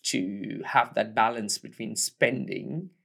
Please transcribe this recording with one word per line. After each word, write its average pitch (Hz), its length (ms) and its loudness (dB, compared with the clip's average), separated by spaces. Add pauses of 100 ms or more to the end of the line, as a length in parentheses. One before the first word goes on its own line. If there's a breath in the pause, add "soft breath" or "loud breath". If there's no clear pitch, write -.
to 101 600 -2
have - 300 2
that 110 200 0
balance 113 440 2
between 113 380 -8
spending 135 920 -2 (140)